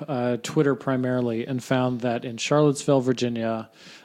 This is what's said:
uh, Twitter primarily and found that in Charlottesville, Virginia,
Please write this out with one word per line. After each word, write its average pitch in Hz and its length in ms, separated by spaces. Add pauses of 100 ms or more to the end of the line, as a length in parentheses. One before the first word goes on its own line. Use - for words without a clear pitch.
uh, 123 360
Twitter 143 320
primarily 127 680
and 127 160
found 127 400
that 120 220
in 120 140
Charlottesville, 143 640
Virginia, 117 680 (360)